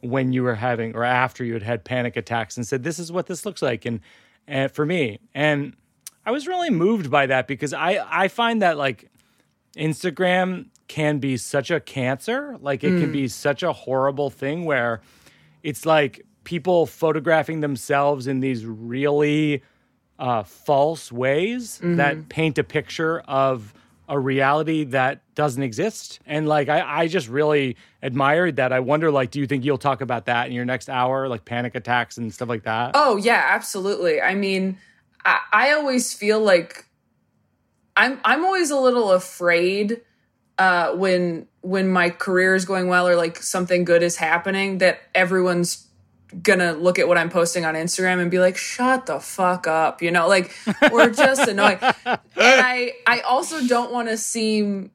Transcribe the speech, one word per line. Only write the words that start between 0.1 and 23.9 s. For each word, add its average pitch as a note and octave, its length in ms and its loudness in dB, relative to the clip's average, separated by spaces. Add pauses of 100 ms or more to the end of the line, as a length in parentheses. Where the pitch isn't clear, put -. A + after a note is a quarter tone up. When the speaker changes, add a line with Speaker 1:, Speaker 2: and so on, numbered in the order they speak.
Speaker 1:
you B2+ 80 0
were B2 140 0
having, A2+ 380 -4
or A2+ 100 -2
after B2+ 380 0
you A#2 120 -4
had A2 80 -6
had A2+ 220 -6
panic A#2+ 340 -4
attacks A2+ 400 -6
and A#2+ 80 -6
said, C3 160 -4
"This D#3+ 160 -6
is E3 120 -12
what F3 180 -4
this F3+ 180 -10
looks G3 160 -8
like." B2 240 -2
And, A#2 140 -4 (460)
and C3+ 240 -2
for D3+ 140 -2
me, D3 360 -2 (140)
and C#3+ 400 -2 (520)
I A3 60 -2
was C#4 140 -4
really F4 220 -2
moved F#3 420 0
by C#3 160 4
that C3 220 0
because C#3+ 240 -6
I, E3 380 -2
I F3+ 180 0
find A#3 320 0
that, F3 160 2
like, C3+ 320 -4 (680)
Instagram F3+ 880 -2 (220)
can D3+ 300 0
be C3 200 -2
such - 320 -4
a E3 100 -2
cancer. A3 800 -6
Like, C#3 240 -4
it F#3 60 2 (100)
can D3 80 0
Speaker 2:
Mm. B2 40 -6
Speaker 1:
be C3+ 160 -2
such C#3+ 340 -4
a E3 100 -2
horrible C3+ 580 -2
thing D3+ 360 -6
where A#2+ 340 0 (600)
it's - 240 -8
like D#3 380 2 (200)
people E3+ 420 0
photographing D#3+ 760 0
themselves C#3+ 680 0
in C3+ 120 -2
these B2+ 260 -4
really, C#3+ 960 0 (560)
uh, A#2+ 260 -2
false C#3 680 0
ways E3 680 -2
Speaker 2:
Mm-hmm. F3 180 0
Speaker 1:
that D3+ 320 0
paint D#3+ 300 -2
a D3 60 0
picture D#3+ 640 -4
of C3+ 480 -2 (340)